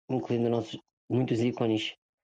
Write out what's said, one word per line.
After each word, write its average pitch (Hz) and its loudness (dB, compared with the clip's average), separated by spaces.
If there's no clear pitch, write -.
incluindo 120 0
nossos, 117 -2
muitos 123 2
ícones 117 0